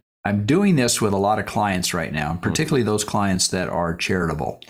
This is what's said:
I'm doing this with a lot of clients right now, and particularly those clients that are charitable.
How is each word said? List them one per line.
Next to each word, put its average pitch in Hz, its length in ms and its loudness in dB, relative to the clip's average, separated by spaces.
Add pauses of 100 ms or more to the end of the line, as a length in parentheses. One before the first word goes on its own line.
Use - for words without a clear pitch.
(280)
I'm 104 180 0
doing 185 300 4
this 120 240 2
with 104 120 2
a 98 60 0
lot 104 200 2
of 98 80 -4
clients 98 480 -2
right 82 180 -4
now, 76 200 -2
and 87 100 -6
particularly 135 400 0
those 107 220 0
clients 98 440 0
that 92 200 -2
are 85 260 -2
charitable. 82 760 -2